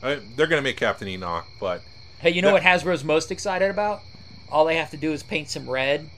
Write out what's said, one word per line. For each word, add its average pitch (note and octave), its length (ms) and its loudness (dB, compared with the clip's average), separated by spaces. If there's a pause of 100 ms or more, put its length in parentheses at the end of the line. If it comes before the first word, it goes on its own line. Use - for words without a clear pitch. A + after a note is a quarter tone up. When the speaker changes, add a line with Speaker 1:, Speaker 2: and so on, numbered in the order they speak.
Speaker 1:
I, C3+ 180 -2 (160)
they're D3+ 100 4
gonna D#3 160 2
make C3 140 -2
Captain G#2 320 0
Enoch, F2+ 380 -4 (120)
but F2+ 240 -4 (360)
Speaker 2:
Hey, E3+ 120 2
you F3 120 0
know G3 60 6
Speaker 1:
that G3+ 60 6
Speaker 2:
what E3+ 80 6
Hasbro's F3 400 4
most D#3 300 2
excited F#3+ 380 -2
about? G#3 320 -2 (500)
All D#3 140 6
they E3 100 2
have D#3 140 -2
to D3+ 60 -12
do D3+ 160 -2
is C#3+ 100 -6
paint D3+ 260 -6
some C3+ 200 -10
red C#3 500 0